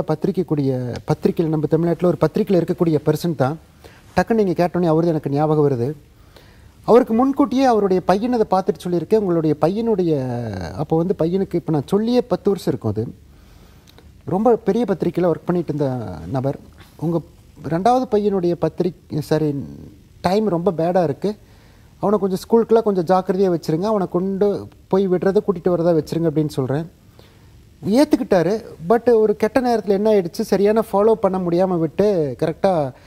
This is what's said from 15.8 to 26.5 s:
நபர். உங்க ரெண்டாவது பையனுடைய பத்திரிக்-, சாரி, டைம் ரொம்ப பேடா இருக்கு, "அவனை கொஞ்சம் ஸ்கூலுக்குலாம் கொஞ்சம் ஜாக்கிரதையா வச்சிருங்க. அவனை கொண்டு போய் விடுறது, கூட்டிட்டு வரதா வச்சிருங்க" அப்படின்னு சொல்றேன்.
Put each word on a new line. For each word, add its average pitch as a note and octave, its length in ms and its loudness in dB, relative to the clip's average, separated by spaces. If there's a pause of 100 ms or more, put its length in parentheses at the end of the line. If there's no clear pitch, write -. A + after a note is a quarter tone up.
நபர். C3+ 260 -4 (380)
உங்க E3 240 -4 (480)
ரெண்டாவது A#3 420 0
பையனுடைய G3 420 0
பத்திரிக்-, - 640 -4
சாரி, D3+ 360 -2 (640)
டைம் G#3 280 0
ரொம்ப F3 220 0
பேடா F3 320 0
இருக்கு, F3 340 -4 (640)
"அவனை G3+ 180 2
கொஞ்சம் F#3 200 -2
ஸ்கூலுக்குலாம் A3+ 440 2
கொஞ்சம் F#3 240 0
ஜாக்கிரதையா F#3 440 2
வச்சிருங்க. E3 320 -2
அவனை G#3 260 -2
கொண்டு F#3+ 580 -2 (220)
போய் G3 200 2
விடுறது, F3+ 280 0
கூட்டிட்டு F3+ 380 0
வரதா E3+ 200 2
வச்சிருங்க" D#3+ 360 -2
அப்படின்னு D3+ 180 -2
சொல்றேன். C#3 420 -4 (960)